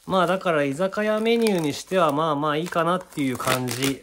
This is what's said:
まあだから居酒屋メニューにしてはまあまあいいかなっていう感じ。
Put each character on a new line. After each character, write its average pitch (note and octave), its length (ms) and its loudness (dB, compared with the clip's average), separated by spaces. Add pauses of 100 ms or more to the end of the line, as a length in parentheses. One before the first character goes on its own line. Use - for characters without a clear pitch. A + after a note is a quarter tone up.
ま F#3 160 2
あ E3+ 40 2
だ F#3 120 2
か F#3 140 0
ら D3 120 2
居 C#3 80 0
酒 F#3+ 320 -2
屋 G#3+ 160 0
メ A3+ 160 2
ニ A3+ 120 2
ュ G3 80 2
ー E3+ 40 0
に D3 140 0
し - 100 -10
て F#3+ 140 0
は D#3+ 140 4
ま D#3 180 0
あ D3+ 40 0
ま D3 180 -2
あ D3 40 -2
い D#3 80 -4
い F3+ 40 -8
か E3+ 140 0
な F3 140 0
っ F3+ 80 -6
て - 160 -8
い C3+ 100 0
う A#2+ 60 -4
感 B2+ 300 -2
じ。 C3 360 -4